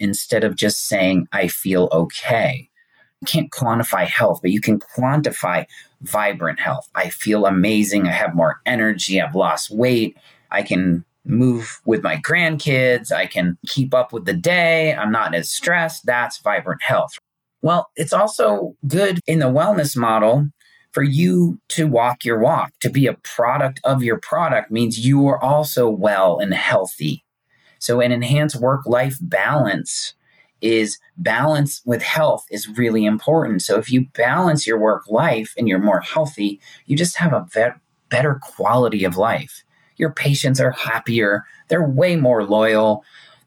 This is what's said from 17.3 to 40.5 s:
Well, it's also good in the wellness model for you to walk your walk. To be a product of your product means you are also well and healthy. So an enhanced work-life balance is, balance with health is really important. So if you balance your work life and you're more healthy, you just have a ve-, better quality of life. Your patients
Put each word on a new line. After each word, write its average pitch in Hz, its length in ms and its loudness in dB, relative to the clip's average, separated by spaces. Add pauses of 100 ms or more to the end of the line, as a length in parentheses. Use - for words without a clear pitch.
Well, 165 340 0
it's - 180 -8
also 202 600 0 (140)
good 180 400 0
in 160 100 2
the 143 80 2
wellness 151 500 0
model 117 520 2 (420)
for 139 140 -2
you 170 640 2
to 160 180 -2
walk 123 380 0
your 117 160 0
walk. 127 400 0
To 127 100 -2
be 135 160 2
a 110 80 0
product 131 720 -2
of 131 180 2
your 117 160 0
product 139 540 -2
means 113 340 0
you 139 220 4
are 135 120 0
also 139 480 2
well 95 520 2
and 98 120 -2
healthy. 87 720 -2 (540)
So 120 220 0
an 123 100 2
enhanced 139 460 0
work-life 131 640 0
balance 113 920 -2 (460)
is, 110 380 0 (180)
balance 139 680 0
with 120 180 -2
health - 480 2
is 104 180 -10
really 110 360 2
important. 107 580 2
So 101 160 2
if 113 120 -4
you 127 220 2
balance 151 540 2
your 113 120 2
work 107 300 0
life 113 480 0
and 117 120 0
you're 95 100 2
more 98 220 2
healthy, 104 600 -4 (260)
you 143 100 0
just 175 200 -2
have 170 160 2
a 107 200 -2
ve-, 117 280 -2 (280)
better 135 340 0
quality 107 640 0
of 87 120 -2
life. 95 480 -2 (320)
Your 160 140 -2
patients 139 500 0